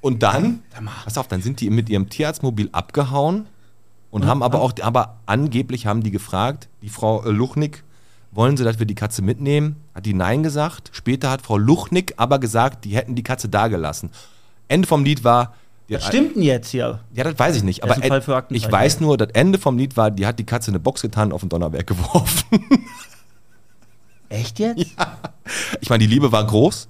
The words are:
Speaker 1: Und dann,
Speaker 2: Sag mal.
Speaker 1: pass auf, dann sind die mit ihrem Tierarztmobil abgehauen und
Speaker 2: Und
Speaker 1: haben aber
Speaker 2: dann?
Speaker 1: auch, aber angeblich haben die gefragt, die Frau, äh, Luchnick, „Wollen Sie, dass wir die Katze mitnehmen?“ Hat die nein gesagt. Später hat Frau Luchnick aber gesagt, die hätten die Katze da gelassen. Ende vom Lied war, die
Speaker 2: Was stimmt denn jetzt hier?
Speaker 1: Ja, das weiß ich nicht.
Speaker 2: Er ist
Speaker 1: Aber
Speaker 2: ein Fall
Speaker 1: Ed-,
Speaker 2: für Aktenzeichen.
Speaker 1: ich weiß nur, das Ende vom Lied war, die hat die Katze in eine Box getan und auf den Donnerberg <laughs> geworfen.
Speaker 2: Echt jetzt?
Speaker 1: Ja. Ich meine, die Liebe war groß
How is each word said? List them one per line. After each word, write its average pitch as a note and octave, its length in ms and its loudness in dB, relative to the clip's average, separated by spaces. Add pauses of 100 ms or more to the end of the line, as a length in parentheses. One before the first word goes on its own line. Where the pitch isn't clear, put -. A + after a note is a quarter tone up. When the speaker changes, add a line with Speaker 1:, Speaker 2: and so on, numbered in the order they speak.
Speaker 1:
Und B2 220 0
dann, E3+ 400 2 (100)
Speaker 2:
Sag - 80 -14
mal. G#2+ 100 -10 (120)
Speaker 1:
pass A2 160 -10
auf, B2+ 80 -6
dann F#2 160 -4
sind B2 180 -4
die G#2+ 80 -2
mit A2+ 200 2
ihrem G2+ 200 0
Tierarztmobil C3+ 600 -2
abgehauen C#3+ 760 -2 (640)
und G#2 140 -2
Speaker 2:
Und - 40 2
Speaker 1:
haben C3 140 2
aber B2 160 2
Speaker 2:
dann? - 100 2
Speaker 1:
auch, A#2 140 -2
aber A#2 360 -2 (100)
angeblich B2+ 580 -2
haben A2+ 160 0
die A2 80 -2
gefragt, G#2 580 -4 (140)
die G#2 80 -14
Frau, A2 340 -2
äh, A#2 60 -2
Luchnick, C3 540 -2 (480)
„Wollen B2 260 2
Sie, C3 60 0
dass A2+ 160 0
wir A2+ 80 0
die G#2+ 80 -4
Katze G#2+ 260 -4
mitnehmen?“ C#3+ 540 0 (180)
Hat F#2+ 140 -12
die G#2 80 0
nein F#2+ 260 0
gesagt. D#3 520 -4
Später C3 360 -2
hat C3 140 -4
Frau G#2+ 140 0
Luchnick E3+ 600 2
aber C3+ 220 2
gesagt, A#2+ 460 0
die G2+ 100 -4
hätten B2 180 -2
die A#2+ 100 -4
Katze C3 260 -6
da G#2 180 2
gelassen. D#2+ 420 -4 (600)
Ende F3+ 180 4
vom D3 160 2
Lied C#3 220 0
war, A#2+ 280 4 (360)
die G#2+ 60 -4
Speaker 2:
Was - 120 -6
stimmt C#4 300 2
denn G3 60 2
jetzt B2+ 260 2
hier? A#2+ 320 -4 (120)
Speaker 1:
Ja, B2 120 -4
das D#3+ 120 -4
weiß D3+ 200 2
ich G#2 60 0
nicht. F#2 180 0
Speaker 2:
Er A2+ 80 -4
ist - 80 4
Speaker 1:
Aber C3 60 -4
Speaker 2:
ein C3+ 40 2
Fall C3+ 120 2
Speaker 1:
Ed-, C3+ 40 -6
Speaker 2:
für C#3 140 -2
Aktenzeichen. A2+ 320 -4
Speaker 1:
ich - 20 0
weiß C#3 300 2
nur, D3 160 4
das G#2+ 160 0
Ende F#3 260 4
vom B2+ 180 0
Lied C3+ 200 0
war, A2 120 4
die G2 160 -2
hat A#2 140 -2
die A2 60 -4
Katze A#2 260 -2
in F#2+ 40 0
eine F2 40 0
Box C3+ 240 -2
getan G#2+ 240 0
und F2 60 -2
auf D#2+ 80 -6
den F#2 80 -6
Donnerberg D#2+ 380 -2
<laughs> - 0 -
geworfen. - 760 0 (1700)
Speaker 2:
Echt A2+ 300 -8
jetzt? G#3+ 260 0 (120)
Speaker 1:
Ja. - 200 -4 (640)
Ich - 80 -8
meine, A#2 160 4
die - 80 6
Liebe C#3 180 4
war A2 140 2
groß A2 440 2